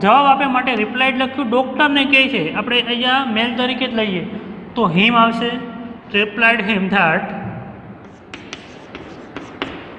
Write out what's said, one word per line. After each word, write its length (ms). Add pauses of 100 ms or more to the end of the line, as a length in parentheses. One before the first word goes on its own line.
જવાબ 240
આપે 200
માટે 300
રિપ્લાઇડ 460
લખ્યું, 280
ડૉક્ટરને 560
કહે 240
છે, 240
આપણે 280
અહીંયા 440
મેલ 320
તરીકે 300
જ 60
લઈએ 340 (480)
તો 120
હિમ 280
આવશે, 340 (680)
replied 420
him 220
that, 400 (2750)